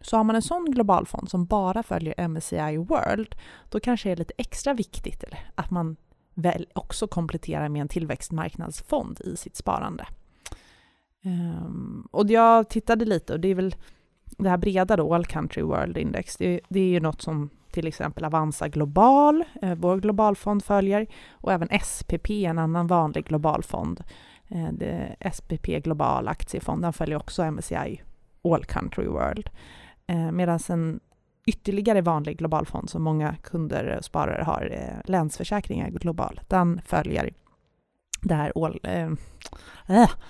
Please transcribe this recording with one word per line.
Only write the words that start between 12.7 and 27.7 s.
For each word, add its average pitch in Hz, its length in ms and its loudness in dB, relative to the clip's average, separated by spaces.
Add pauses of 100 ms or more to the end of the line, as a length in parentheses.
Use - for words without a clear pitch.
lite 196 280 0
och 160 60 0
det 175 80 0
är 190 80 4
väl 180 200 0 (500)
det - 240 -2
här 180 80 4
breda 185 400 4
då, 156 160 2
All 170 120 4
Country - 360 -4
World - 360 0
Index. - 400 -4
Det, 180 220 0 (100)
det 190 100 0
är 185 100 4
ju 175 100 4
något 156 220 -2
som 147 280 -4 (220)
till 165 160 -2
exempel 156 380 -6
Avanza 156 420 0
Global, 240 760 6 (180)
eh, 180 140 0
vår 175 220 4
globalfond, 208 680 2
följer. 202 440 2 (240)
Och - 220 -2
även 170 180 0
S - 360 -2
P 170 100 0
P, 208 280 -2
en 165 140 0
annan 165 280 2
vanlig 160 380 2
globalfond. 151 760 0 (440)
Eh, 165 240 -6
det, - 480 -6
S - 280 -8
P 165 100 -4
P 156 220 -4
Global 139 480 0
Aktiefond, - 540 -4
den 170 120 0
följer 151 240 -4
också - 260 -4
M 156 160 -4
S - 60 -8
C - 100 -6 (120)